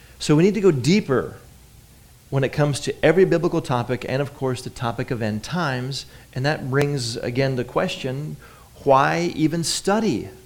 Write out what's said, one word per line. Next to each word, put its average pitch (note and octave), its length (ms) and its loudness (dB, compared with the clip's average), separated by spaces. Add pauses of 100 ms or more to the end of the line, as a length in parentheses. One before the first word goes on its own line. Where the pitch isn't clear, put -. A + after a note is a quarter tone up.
(200)
So D#3 160 2
we D#3+ 80 6
need G3 120 4
to G#3+ 60 -2
go F#3+ 100 6
deeper C3 680 2 (920)
when C3+ 140 0
it A#2 80 0
comes D3 300 0
to - 240 -2
every E3 200 6
biblical E3 360 0
topic B2 460 -2
and, C3 140 -2
of C3+ 140 -6
course, C3 260 -4
the - 80 -10
topic A#2 420 -6
of A#2 100 -4
end G#2+ 220 -2
times. C3+ 640 -4 (280)
And C3 120 -4
that D3 240 -2
brings, C3+ 480 0
again, C3 380 -2
the B2 80 -2
question, D3+ 760 -4 (460)
why D3+ 520 4
even D#3 280 0
study F#3+ 680 0 (160)